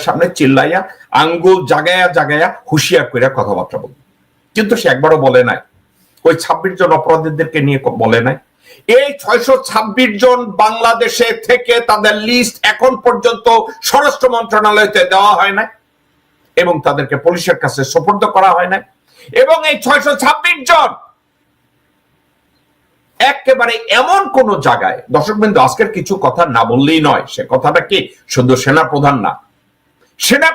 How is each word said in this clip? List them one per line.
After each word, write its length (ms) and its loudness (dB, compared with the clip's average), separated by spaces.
সামনে 200 0
চিল্লাইয়া 420 2
আঙ্গুল 360 2
জাগায়া 360 2
জাগায়া 300 0
হুঁশিয়ার 420 0
কইরা 260 0
কথাবার্তা 460 -4
বলবে, 180 -20
কিন্তু 260 0
সে 80 0
একবারও 360 2
বলে 240 4
নাই 100 -4
ওই 80 4
ছাব্বিশ 360 -4
জন 200 2
অপরাধীদেরকে 680 -2
নিয়ে 180 0
ক-, 180 -4
বলে 240 2
নাই। 100 -2
এই 100 4
ছয়শো 340 2
ছাব্বিশ 420 -2
জন 160 4
বাংলাদেশে 640 0
থেকে 260 0
তাদের 260 0
লিস্ট 280 -2
এখন 220 0
পর্যন্ত 420 0
স্বরাষ্ট্র 480 0
মন্ত্রণালয়তে 680 0
দেওয়া 260 4
হয় 200 -2
না 40 -4
এবং 180 2
তাদেরকে 300 -2
পুলিশের 380 0
কাছে 180 -4
সোপর্দ 280 0
করা 220 4
হয় 160 -2
না। 40 -2
এবং 140 4
এই 60 0
ছয়শো 280 0
ছাব্বিশ 340 0
জন 200 2
একেবারে 540 0
এমন 220 2
কোন 120 2
জায়গায়, 320 -2
দর্শকবৃন্দ, 400 0
আজকের 300 -2
কিছু 160 -4
কথা 180 0
না 60 2
বললেই 360 2
নয়। 260 0
সে 80 -10
কথাটা 360 0
কি? 100 0
শুধু 200 2
সেনা 280 2
প্রধান 240 0
না, 60 -2
সেনা 360 0